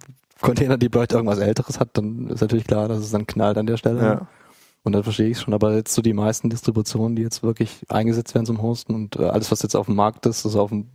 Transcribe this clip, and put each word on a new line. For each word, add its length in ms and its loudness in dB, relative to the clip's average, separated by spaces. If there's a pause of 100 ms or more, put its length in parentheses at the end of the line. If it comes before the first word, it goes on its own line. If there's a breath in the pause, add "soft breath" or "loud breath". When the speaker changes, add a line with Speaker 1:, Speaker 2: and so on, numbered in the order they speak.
(420)
Speaker 1:
Container 340 2
deployt, 380 2
irgendwas 240 2
Älteres 420 0
hat, 140 0
dann 380 -4
ist 100 -6
natürlich 240 2
klar, 220 0
dass 100 -2
es 140 -6
dann 160 -2
knallt 320 0
an 80 -2
der 100 0
Stelle. 260 0
Speaker 2:
Ja. 240 2 (560 soft breath)
Speaker 1:
Und 100 0
dann 100 2
verstehe 260 0
ich's 140 -4
schon. 100 -2
Aber 220 2
jetzt 180 -2
so 80 2
die 120 2
meisten 360 0
Distributionen, 680 -2
die 60 0
jetzt 220 -6
wirklich 460 -2
eingesetzt 440 0
werden 140 0
zum 160 -2
Hosten 320 -4
und, 220 -8
äh, 80 0
alles, 260 0
was 100 2
jetzt 140 0
auf 100 0
dem 80 0
Markt 320 0
ist, 220 -2
also 140 0
auf 100 0
dem 240 -4